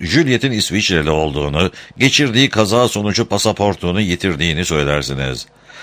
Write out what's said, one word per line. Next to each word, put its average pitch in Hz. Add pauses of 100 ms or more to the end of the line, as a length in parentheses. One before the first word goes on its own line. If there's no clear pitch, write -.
Juliet'in 127
İsviçreli 92
olduğunu, 78 (280)
geçirdiği 131
kaza 110
sonucu 104
pasaportunu 98
yitirdiğini 85
söylersiniz. 69 (360)